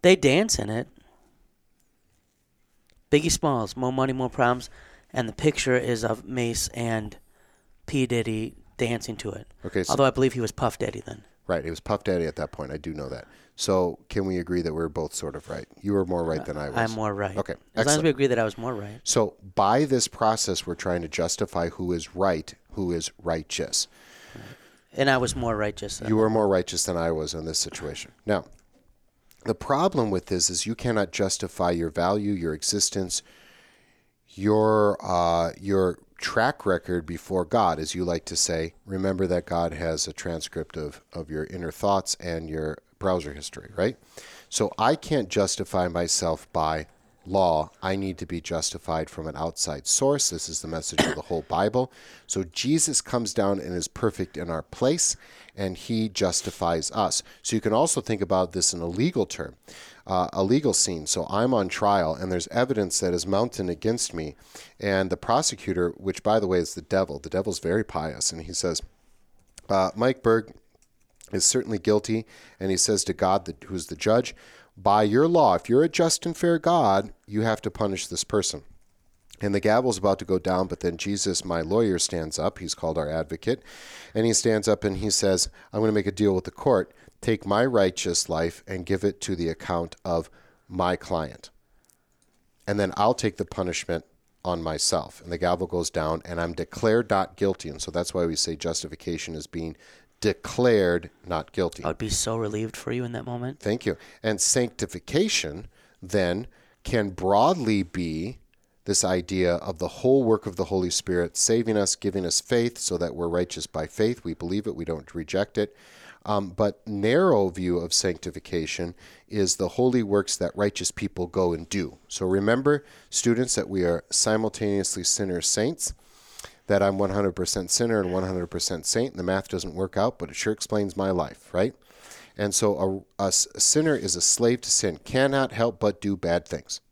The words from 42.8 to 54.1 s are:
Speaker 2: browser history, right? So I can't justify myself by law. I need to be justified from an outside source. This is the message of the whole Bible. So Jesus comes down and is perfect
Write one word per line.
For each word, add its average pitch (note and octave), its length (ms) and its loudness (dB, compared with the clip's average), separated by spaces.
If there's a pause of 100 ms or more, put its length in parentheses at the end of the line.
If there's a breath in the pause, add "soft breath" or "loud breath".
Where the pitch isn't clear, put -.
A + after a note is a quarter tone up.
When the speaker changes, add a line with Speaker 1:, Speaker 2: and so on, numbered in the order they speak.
Speaker 2:
browser F2 360 -2
history, - 420 -14
right? G#2 200 0 (520 loud breath)
So - 300 0
I C3 180 4
can't B2+ 320 -2
justify F#2+ 580 0
myself E2+ 640 -2
by D#2 360 0 (360)
law. F2+ 460 2 (120)
I F#2+ 120 0
need F#2+ 240 -4
to F2 80 -8
be E2+ 140 -6
justified D#2+ 680 -4
from D#2 160 -10
an D#2+ 100 -8
outside D#2 500 -4
source. C#3 440 2
This E2 180 -8
is D#2+ 120 -6
the - 80 -10
message - 360 -2
of D2+ 100 -2
the D2+ 80 -8
whole E2 200 -4
Bible. G#2+ 500 0 (340 loud breath)
So F#2+ 180 -4
Jesus C#3+ 560 0
comes A#2 340 -2
down G2 260 2
and F2+ 140 -6
is F2 140 -2
perfect - 480 -4